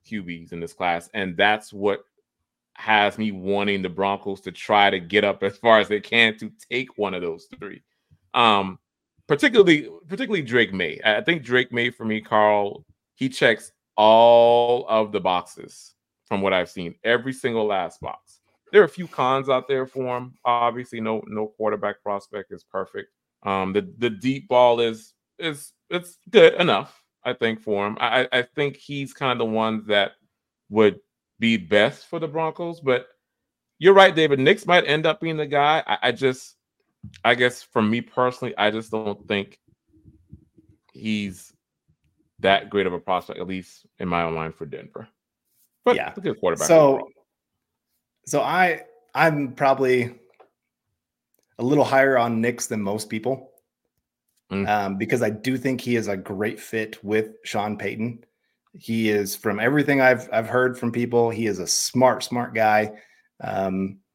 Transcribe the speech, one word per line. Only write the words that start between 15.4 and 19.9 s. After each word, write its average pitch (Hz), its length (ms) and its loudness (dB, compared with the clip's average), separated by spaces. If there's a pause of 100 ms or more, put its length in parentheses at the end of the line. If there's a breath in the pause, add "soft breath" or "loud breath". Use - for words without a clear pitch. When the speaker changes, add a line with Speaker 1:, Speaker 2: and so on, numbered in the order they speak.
Speaker 1:
from 101 140 -6
what 98 140 0
I've 90 160 -2
seen, 87 240 -12 (100)
every 120 300 -2
single 113 320 -4
last 92 340 -6
box. - 400 -18 (320)
There 208 80 8
are 185 60 6
a - 20 -4
few 175 200 -12
cons 131 420 -2
out 127 180 0
there 131 180 -2
for 127 300 -8